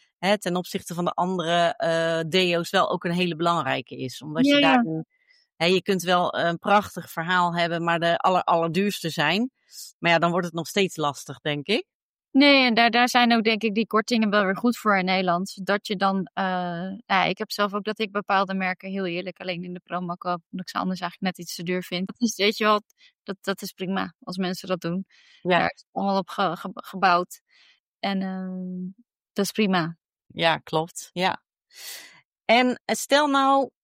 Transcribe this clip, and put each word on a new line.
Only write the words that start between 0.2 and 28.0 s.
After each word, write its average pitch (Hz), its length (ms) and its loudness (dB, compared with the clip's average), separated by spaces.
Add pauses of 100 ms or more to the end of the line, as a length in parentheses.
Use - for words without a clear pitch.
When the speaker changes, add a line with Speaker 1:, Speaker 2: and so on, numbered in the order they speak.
Speaker 1:
ten 175 180 -2
opzichte 180 380 -6
van 175 100 -4
de 175 80 0
andere, 170 640 0
eh, 165 520 0
deo's 170 420 0
wel 185 200 2
ook - 140 -4
een 175 80 -2
hele 175 240 0
belangrijke 139 600 -2
is. 131 260 -8
Omdat 156 240 0
Speaker 2:
Ja, 285 80 4
Speaker 1:
je 285 60 4
Speaker 2:
ja. 285 140 4
Speaker 1:
daarin, 160 320 0 (500)
hè, 165 100 0
je 185 160 4
kunt 185 200 0
wel 180 340 2
een 170 220 0
prachtig - 520 0
verhaal 175 440 0
hebben, 170 300 0
maar 170 160 2
de 170 160 2
aller-, 185 280 2
allerduurste 170 640 0
zijn. 170 400 0 (480)
Maar 170 120 0
ja, 165 80 6
dan 170 120 2
wordt 175 160 0
het 160 80 -10
nog 165 120 -4
steeds 196 300 0
lastig, 143 440 -4
denk 147 260 -4
ik. 247 180 0 (460)
Speaker 2:
Nee, 269 360 6
en 233 80 2
daar, 233 160 6
daar 240 180 4
zijn 240 260 4
ook, 226 100 2
denk 214 180 0
ik, 220 120 0
die 214 120 0
kortingen 220 440 2
wel 202 140 4
weer 190 120 0
goed 240 220 0
voor 208 200 2
in 185 60 0
Nederland. 185 440 0
Zodat 196 380 -4
je 208 100 -4
dan, 196 380 0
eh, 196 100 -2
nou 180 640 -4
ja, 185 180 2
ik 180 140 0
heb 214 140 -8
zelf 208 220 0
ook 202 100 -4
dat 214 140 -4
ik 208 140 -4
bepaalde 196 420 0
merken 190 360 -4
heel 196 160 -4
eerlijk 180 340 -8
alleen 180 240 -8
in 180 80 -10
de 180 80 -12
promo 180 340 -8
koop, 175 260 -6 (100)
omdat 185 160 -10
ik - 20 -16
ze - 100 -8
anders 185 220 -4
eigenlijk 180 360 -6
net 175 100 -14
iets - 100 -12
te 180 60 -10
duur 180 200 -4
vind. 180 240 -6
Dat - 140 -14
is, 226 160 0
weet 202 200 2
je 220 80 -2
wel, 214 180 2 (400)
dat, 196 180 -10
dat 196 220 -6
is 196 100 -8
prima 185 500 -6
als 180 140 -12
mensen 180 320 -6
dat 180 120 -2
doen. 175 260 -4 (360)
Speaker 1:
Ja. 175 160 2
Speaker 2:
Daar 170 160 0
is - 60 -20
het - 120 -20
allemaal 196 260 -2
op 190 100 -4
ge-, 185 280 -2
ge-, 190 180 -10
gebouwd. 185 680 -2 (580)
En, 196 240 -4